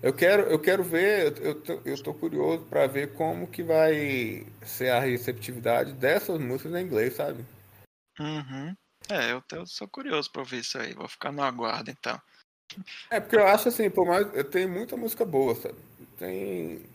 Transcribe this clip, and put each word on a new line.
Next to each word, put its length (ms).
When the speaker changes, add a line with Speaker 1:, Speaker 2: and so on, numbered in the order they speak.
Speaker 1:
Eu 100
quero, 300
eu 160
quero 260
ver, 540
eu, 60
eu 100
tô, 180
eu 180
tô 120
curioso 520
pra 200
ver 280
como 320
que 160
vai 840
ser 280
a 100
receptividade 920
dessas 440
músicas 360
em 100
inglês, 300
sabe? 300
Speaker 2:
Uhum. 560
É, 240
eu, 100
eu 140
sou 220
curioso 420
pra 120
ouvir 160
isso 200
aí, 140
vou 160
ficar 240
no 100
aguardo, 480
então. 300
Speaker 1:
É, 100
porque 160
eu 100
acho 220
assim, 200
por 180
mais, 200
tem 160
muita 300
música 280
boa, 300
sabe? 220
Tem, 640